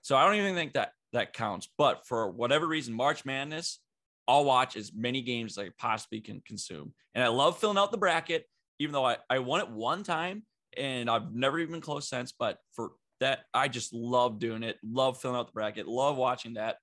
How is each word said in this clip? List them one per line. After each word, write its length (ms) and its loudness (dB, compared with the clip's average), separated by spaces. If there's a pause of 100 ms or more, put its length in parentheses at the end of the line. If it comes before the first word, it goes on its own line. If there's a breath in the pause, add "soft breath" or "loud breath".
So 140 0
I 100 8
don't 100 6
even 200 0
think 180 -4
that 200 0 (200)
that 200 0
counts. 440 -4
But 300 2
for 240 -2
whatever 340 2
reason, 300 -2
March 300 0
Madness, 540 -8 (480)
I'll 180 6
watch 300 4
as 200 -10
many 260 -2
games 360 -4
as 80 -6
I 120 -12
possibly 440 -4
can 240 -14
consume. 480 -12 (200)
And 100 2
I 40 4
love 320 4
filling 180 2
out 140 4
the 60 -4
bracket, 480 0 (340)
even 140 -2
though 120 2
I, 120 4 (120)
I 100 4
won 200 0
it 100 -4
one 340 -2
time 400 -4 (340)
and 320 -2
I've 240 0
never 240 0
even 160 -4
been 80 -8
close 260 -8
since. 240 -6
But 280 -2 (140)
for 180 -8 (300)
that, 180 2 (160)
I 120 4
just 240 -6
love 460 2
doing 240 -4
it. 220 -6
Love 360 0
filling 160 -4
out 120 -2
the 60 -20
bracket. 340 -4
Love 280 0
watching 380 0
that 300 -4